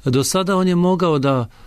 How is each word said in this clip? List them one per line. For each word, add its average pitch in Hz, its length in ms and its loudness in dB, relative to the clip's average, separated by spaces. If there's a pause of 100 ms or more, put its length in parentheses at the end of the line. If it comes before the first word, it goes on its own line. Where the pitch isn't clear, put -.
Do 135 200 0
sada 190 320 -2
on 185 120 0
je 180 60 2
mogao 175 440 0
da 135 280 0 (200)